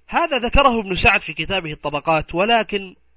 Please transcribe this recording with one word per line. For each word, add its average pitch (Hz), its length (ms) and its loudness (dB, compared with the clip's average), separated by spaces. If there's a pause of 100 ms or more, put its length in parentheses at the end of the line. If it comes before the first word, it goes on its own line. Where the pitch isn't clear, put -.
هذا 302 300 -2
ذكره 240 420 4
ابن 190 160 -4
سعد 196 260 2
في 156 120 -12
كتابه 160 380 -4
الطبقات، 151 640 -2
ولكن 202 600 0 (220)